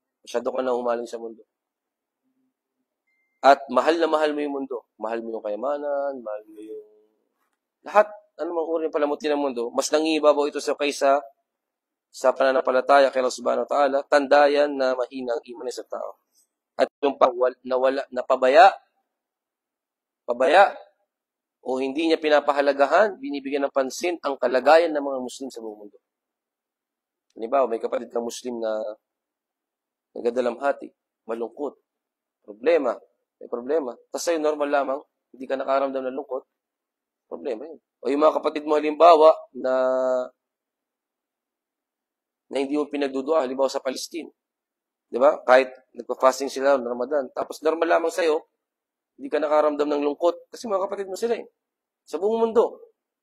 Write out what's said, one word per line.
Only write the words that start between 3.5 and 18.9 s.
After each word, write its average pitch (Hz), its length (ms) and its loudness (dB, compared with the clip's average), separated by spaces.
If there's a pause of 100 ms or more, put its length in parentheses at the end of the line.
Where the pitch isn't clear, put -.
mahal 151 320 2
na 156 80 0
mahal 151 240 0
mo 147 80 -4
yung 139 160 -6
mundo. 131 240 -8 (160)
Mahal 113 240 -6
mo 113 80 -10
yung 107 160 -10
kayamanan, 139 720 -6
mahal 107 320 -12
mo 107 80 -20
yung 107 280 -16 (1000)
lahat, 208 240 2 (240)
anumang 165 320 -6
uri 160 240 -4
ng - 80 -12
palamuti 147 320 -2
ng 143 80 0
mundo, 120 320 -4
mas 131 240 -4
nangibabaw 147 560 2
ito 147 80 -8
sa 139 160 -4
kaysa 139 480 0 (880)
sa 127 240 0
pananampalataya 131 800 4
kay 127 80 0
Allah 123 80 0
subhanahu 123 320 -2
wa - 80 -6
ta'ala, 135 260 0 (140)
tanda 143 400 4
yan 143 240 0
na 131 160 0
mahinang 123 480 -6
iman 117 240 -16
ng 123 80 -8
isang 110 160 -12
tao. 107 320 -12 (580)
At 131 240 -2
yung 139 160 0
pawal-, 127 480 2
nawala, 131 480 0
napabaya, 131 560 6 (1600)